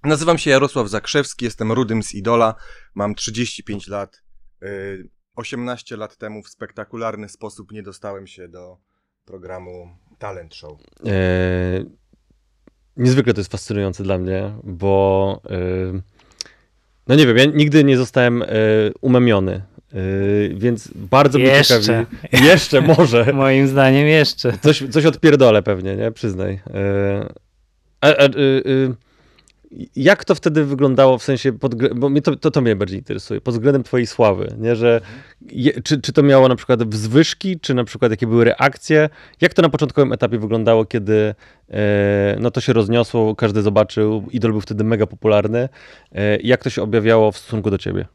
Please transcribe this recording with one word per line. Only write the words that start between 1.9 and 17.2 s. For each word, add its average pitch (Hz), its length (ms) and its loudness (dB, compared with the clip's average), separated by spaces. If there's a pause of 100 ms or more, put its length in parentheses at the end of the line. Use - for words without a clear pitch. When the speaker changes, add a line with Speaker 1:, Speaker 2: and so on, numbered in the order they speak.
Speaker 1:
z - 120 -12
Idola, 113 400 0 (400)
mam 104 200 -6
trzydzieści 110 500 -10
pięć 101 240 -14
lat. 101 340 -12 (400)
Y, 98 460 -14 (280)
osiemnaście 120 600 -12
lat 107 200 -16
temu 107 260 -16
w - 60 -20
spektakularny 107 800 -14
sposób 104 440 -20
nie 107 100 -18
dostałem 98 440 -16
się 90 220 -20
do 90 280 -20 (480)
programu 90 640 -20 (300)
Talent 92 360 -16
Show. 76 180 -20 (340)
Speaker 2:
E, 92 760 -2 (1120)
niezwykle 127 380 2
to 104 60 -4
jest 92 120 -8
fascynujące 101 500 -6
dla 95 160 -2
mnie, 95 340 -6 (120)
bo, 98 760 0 (100)
e, 95 60 -6 (1500)
no 127 80 2
nie 151 120 6